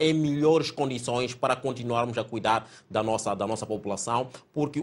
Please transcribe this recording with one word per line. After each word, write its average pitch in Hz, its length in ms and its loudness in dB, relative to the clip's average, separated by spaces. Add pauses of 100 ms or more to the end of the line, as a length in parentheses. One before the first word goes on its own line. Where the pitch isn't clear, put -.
em 160 140 4
melhores 156 560 4
condições 123 640 -2
para 131 200 2
continuarmos 120 640 -2
a 110 80 -2
cuidar 110 420 0 (220)
da 107 140 0
nossa, 110 320 0
da 101 120 -2
nossa 107 200 -4
população, 110 640 -2 (260)
porque 147 280 -2